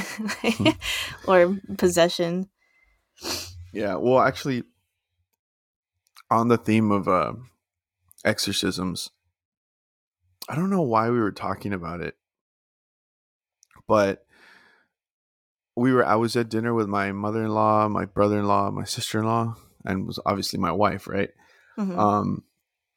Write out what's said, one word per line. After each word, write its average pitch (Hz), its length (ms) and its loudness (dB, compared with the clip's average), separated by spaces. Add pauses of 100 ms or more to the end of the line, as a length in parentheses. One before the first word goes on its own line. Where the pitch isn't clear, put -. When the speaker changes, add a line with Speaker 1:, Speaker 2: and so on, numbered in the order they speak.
(420)
Speaker 1:
<laughs> 226 320 2
Speaker 2:
<laughs> - 500 -8
Speaker 1:
or 185 320 4 (220)
possession. 175 720 2 (1200)
Speaker 2:
Yeah, 98 240 -4
well, 123 240 4
actually, 131 440 0 (1700)
on 117 180 4
the 117 100 6
theme 110 320 2
of, 101 180 0
uh, 82 260 2 (880)
exorcisms, 92 880 -2 (1400)
I - 80 -10
don't 190 140 -2
know 190 120 2
why 113 280 2
we 120 100 2
were 101 120 0
talking 98 400 -6
about 87 280 -8
it, 78 160 -8 (1700)
but 101 400 2 (1500)
we 127 160 2
were, 123 120 4
I 101 120 4
was 113 200 0
at 117 120 0
dinner 113 260 -2
with 107 140 0
my 98 240 -2
mother-in-law, 107 760 0
my 98 160 -2
brother-in-law, 101 680 2
my 101 140 -6
sister-in-law, 113 680 -2 (300)
and 95 220 -4
was - 200 -10
obviously 101 320 -2
my 90 140 0
wife, 98 340 0
right? 98 240 -4 (480)
Speaker 1:
Mm-hmm. 185 220 -4
Speaker 2:
Um, 101 440 0 (520)